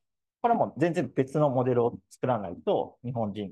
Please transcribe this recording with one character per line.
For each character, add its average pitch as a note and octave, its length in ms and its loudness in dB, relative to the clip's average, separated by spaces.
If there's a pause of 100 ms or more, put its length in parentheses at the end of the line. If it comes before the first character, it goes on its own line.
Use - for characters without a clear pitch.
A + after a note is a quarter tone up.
(420)
こ A#3+ 60 0
れ A#3 60 4
も A#2+ 240 0
全 E3 160 2
然 C3+ 200 -2
別 C3+ 260 0
の D3+ 100 4
モ C3 140 0
デ B2 100 2
ル A#2 120 4
を A#2+ 120 -2 (120)
作 - 180 -6
ら A#2+ 120 2
な F#2+ 100 -8
い F2 60 -8 (100)
と、 D3 380 -2
日 A#2+ 80 -6
本 A2 220 -4
人、 G2+ 180 -8